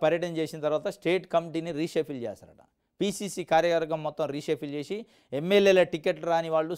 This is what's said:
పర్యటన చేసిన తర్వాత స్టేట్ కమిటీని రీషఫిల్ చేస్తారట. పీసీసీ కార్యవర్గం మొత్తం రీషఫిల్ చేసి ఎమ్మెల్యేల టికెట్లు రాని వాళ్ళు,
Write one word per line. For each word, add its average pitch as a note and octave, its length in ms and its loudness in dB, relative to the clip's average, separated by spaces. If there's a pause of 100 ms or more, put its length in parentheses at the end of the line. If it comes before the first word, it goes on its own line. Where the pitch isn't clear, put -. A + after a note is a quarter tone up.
పర్యటన E3+ 360 0
చేసిన D#3 260 -6
తర్వాత D3 220 0 (100)
స్టేట్ F3 360 0
కమిటీని E3 460 -2
రీషఫిల్ C#3+ 460 -4
చేస్తారట. - 360 -14 (380)
పీసీసీ F#3+ 500 -4
కార్యవర్గం E3 560 2
మొత్తం D3+ 280 -2
రీషఫిల్ D3 400 -4
చేసి D3 220 -6 (420)
ఎమ్మెల్యేల F#3+ 420 6 (120)
టికెట్లు E3 400 -2
రాని E3 220 0
వాళ్ళు, D#3+ 240 0